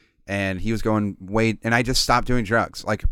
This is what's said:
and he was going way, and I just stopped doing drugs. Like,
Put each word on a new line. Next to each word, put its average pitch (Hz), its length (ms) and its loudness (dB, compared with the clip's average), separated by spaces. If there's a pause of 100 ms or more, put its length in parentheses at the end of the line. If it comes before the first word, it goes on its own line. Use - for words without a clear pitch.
(280)
and 95 320 -2
he 107 140 -2
was 104 80 -2
going 104 400 0
way, 107 420 0
and 117 100 0
I 120 100 4
just 127 200 0
stopped 120 240 2
doing 123 160 2
drugs. 107 400 -2
Like, 104 280 -2